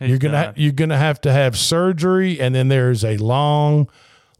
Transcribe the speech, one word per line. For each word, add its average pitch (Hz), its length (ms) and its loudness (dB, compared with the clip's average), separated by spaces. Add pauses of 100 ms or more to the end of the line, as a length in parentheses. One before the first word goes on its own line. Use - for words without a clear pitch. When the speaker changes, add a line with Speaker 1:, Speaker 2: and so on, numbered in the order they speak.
Speaker 1:
It's 131 80 -2
Speaker 2:
you're 131 100 2
gonna 147 200 -2
ha-, 160 80 0
Speaker 1:
done. 104 100 -12
Speaker 2:
you're 147 160 0
gonna 156 260 -2
have 151 220 0
to 143 120 0
have 131 240 2
surgery, 180 840 0
and 127 140 0
then 131 140 0
there's 127 360 0
a 110 140 -2
long, 147 680 0 (520)